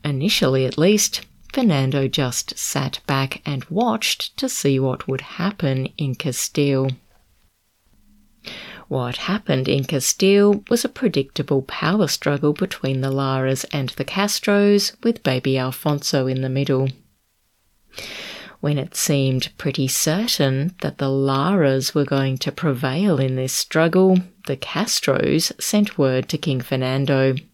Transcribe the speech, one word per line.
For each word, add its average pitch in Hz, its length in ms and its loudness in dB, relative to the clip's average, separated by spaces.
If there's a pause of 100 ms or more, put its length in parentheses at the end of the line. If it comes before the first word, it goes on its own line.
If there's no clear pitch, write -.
initially 135 600 0
at - 120 -4
least, 202 480 2 (260)
Fernando 139 560 2
just - 500 -2
sat - 480 -4
back 135 400 -2
and 139 200 -6
watched 220 720 -2
to 269 100 -4
see 139 320 0
what 131 300 -2
would 135 120 -4
happen 139 680 -2 (100)
in 135 180 -2
Castile. 135 760 0 (2000)
What 123 300 -4
happened 151 500 -2
in 139 160 0
Castile 202 880 4
was 233 160 2
a - 40 -2
predictable 139 760 0
power 175 440 0
struggle 147 460 0
between 135 480 -2
the 135 100 0
Laras 135 600 0
and 131 160 -2
the - 160 -6
Castros, 202 1000 2
with 233 180 0
baby 131 360 0
Alfonso 131 720 0
in 131 140 -2
the 131 80 -2
middle. 135 400 2 (1700)
When 147 180 0
it - 180 -8
seemed 135 640 0
pretty 135 300 -2
certain 156 960 0
that 143 180 -6
the 139 100 0
Laras 135 840 2
were 147 100 2
going 135 340 0
to 180 120 -4
prevail 143 680 0
in 131 160 0
this 131 180 -4
struggle, 185 680 4 (260)
the 135 120 -4
Castros - 1000 0
sent - 380 0
word 131 320 0
to 156 80 -4
King 131 240 -2
Fernando 135 720 0 (180)